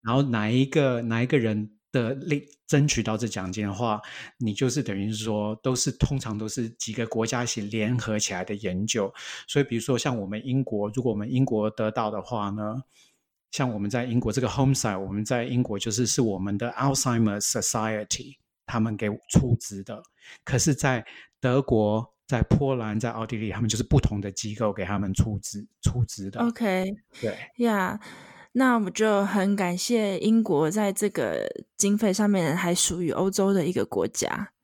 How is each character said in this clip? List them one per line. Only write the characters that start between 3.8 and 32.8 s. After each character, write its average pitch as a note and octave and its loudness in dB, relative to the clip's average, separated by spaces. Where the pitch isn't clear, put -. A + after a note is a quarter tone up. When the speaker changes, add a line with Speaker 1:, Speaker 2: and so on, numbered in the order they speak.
Speaker 1:
你 A2 -2
就 C3 0
是 C3 -2
等 G#2 -4
于 G2 -2
是 A2 -6
说， G#2+ -2
都 B2+ 0
是， B2 0
通 C3+ 0
常 A2 -6
都 A2 -4
是 A#2 -4
几 A2+ -8
个 A2+ -2
国 A2+ -2
家 A#2+ 0
一 B2 -2
起 A2+ -4
联 A2 0
合 A2 -2
起 G#2 -2
来 F2+ -4
的 G#2 -6
研 G2+ -4
究。 G#2+ 0
所 - 0
以 C#3+ 4
比 A#2+ -4
如 A2+ 0
说 B2 0
像 B2+ 0
我 G#2 -4
们 G#2 -6
英 C3 2
国， G#2 -2
如 A#2+ -4
果 A#2+ 2
我 G#2 -2
们 G#2 -6
英 C3 4
国 G#2+ 0
得 A2 -2
到 G#2+ -2
的 G#2 -6
话 G#2 -4
呢， G#2+ -6
像 B2+ -2
我 G#2 -6
们 G2+ -2
在 A#2+ 0
英 B2 2
国 A#2+ 0
这 B2 0
个 B2 0
home C3+ 2
site， G#2 -2
我 F#2+ -6
们 G#2 -2
在 A#2+ -2
英 B2+ 0
国 G#2+ -2
就 A2+ -4
是， A#2 0
是 - 0
我 G#2+ 0
们 G2+ -2
的 A#2 -4
Alzheimer's A#2 2
Society， A2 -4
他 A#2+ -4
们 A2 0
给 G#2 -2
出 A#2+ 4
资 G2 -10
的。 G#2+ -14
可 B2+ 0
是 C#3+ 2
在 B2+ 0
德 C3 2
国、 A2 2
在 A#2 0
波 C3+ 2
兰、 A2 -4
在 A#2 -2
奥 A2+ -6
地 A2 -6
利， G#2+ -4
他 G2 -4
们 A2+ 0
就 G#2+ 0
是 A#2+ -2
不 C#3 4
同 G#2 2
的 G2 -6
机 G#2 -8
构 G#2+ 0
给 G2 -6
他 G2 -2
们 G2 -2
出 G#2 0
资， G#2 -12
出 A#2+ 0
资 G2 -8
的。 F#2+ -8
Speaker 2:
OK。 A#3 0
Speaker 1:
对。 A3 -2
Speaker 2:
呀， G3+ 0
那 B3+ 4
我 A#3 4
们 F#3 0
就 G#3 4
很 G3 2
感 F3+ 0
谢 G#3 0
英 A3+ 6
国 D#3 4
在 G3+ 0
这 G3+ 0
个 F2+ -2
经 G3+ 4
费 G#3+ 4
上 G#3 2
面 E3+ 4
还 F3+ 2
属 F3 0